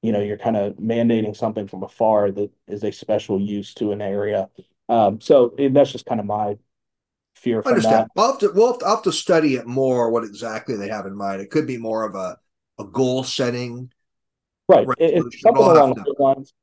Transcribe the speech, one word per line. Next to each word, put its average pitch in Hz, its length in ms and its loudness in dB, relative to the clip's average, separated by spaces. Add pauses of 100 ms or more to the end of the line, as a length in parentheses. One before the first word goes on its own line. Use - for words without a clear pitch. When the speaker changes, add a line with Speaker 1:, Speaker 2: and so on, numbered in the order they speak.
Speaker 1:
You 113 100 -2
know, 104 100 0
you're 104 160 -4
kinda 104 360 -2
mandating 113 600 0
something 110 320 -6
from 95 160 -12
afar 104 480 0
that 101 200 -6 (160)
is 104 160 -10
a 104 80 -4
special 107 480 -4
use 101 360 -6
to 107 160 -4
an 104 100 -6
area. 101 480 -4 (400)
Um, 113 320 2
so, 127 380 4
and 139 160 2
that's 143 160 4
just - 160 -12
kinda 113 160 -4
my 104 340 -4 (800)
fear 113 280 -2
from - 180 2
Speaker 2:
Understand. 110 260 2
Speaker 1:
that. - 80 -20
Speaker 2:
We'll 240 160 4
have 269 80 -6
to, 208 140 2
we'll 226 180 4
have - 80 -6
to, - 60 -6
I'll 202 100 2
have - 80 -8
to 185 80 0
study 156 440 2
it 117 120 -8
more, 127 420 0
what 113 140 0
exactly 110 520 -10
they 98 140 -8
have 104 160 -8
in 98 100 -12
mind. 98 260 -6
It 98 100 -16
could 151 160 0
be 127 100 -6
more 113 280 -4
of 98 100 -8
a, 92 220 -8 (420)
a 104 60 -12
goal 127 380 -2
setting 123 680 -6 (760)
Speaker 1:
Right. 131 300 6
It, 165 180 2
it's 135 140 0
Speaker 2:
resolution. - 240 2
We'll 240 100 4
Speaker 1:
something - 60 6
Speaker 2:
have 165 60 8
Speaker 1:
along 135 200 6
Speaker 2:
to - 100 -12
Speaker 1:
those 143 140 -6
lines. 135 440 -2